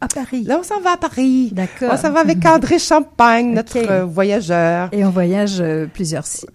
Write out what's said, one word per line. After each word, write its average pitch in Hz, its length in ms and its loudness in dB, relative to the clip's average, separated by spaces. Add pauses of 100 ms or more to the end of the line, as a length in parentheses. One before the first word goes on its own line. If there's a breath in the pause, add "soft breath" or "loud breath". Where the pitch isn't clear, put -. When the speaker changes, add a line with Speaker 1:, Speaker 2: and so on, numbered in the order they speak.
Speaker 1:
À 254 60 -6
Paris. 254 380 -6
Speaker 2:
Là, 254 160 0
on - 20 -6
s'en 403 180 -6
va 359 120 0
à 349 40 0
Paris. 262 560 0
Speaker 1:
D'accord. 185 400 -4
Speaker 2:
On 269 40 2
s'en 302 160 -2
va 320 80 2
avec 294 260 2
André 320 320 4
Champagne, 240 720 2
Speaker 1:
Ok. 226 80 0
Speaker 2:
notre, 226 340 -2
euh, 185 140 2
voyageur. 175 880 0
Speaker 1:
Et 202 120 0
on 190 60 4
voyage, 185 500 0
euh, 156 320 -2
plusieurs 156 360 -6
si-, - 260 -12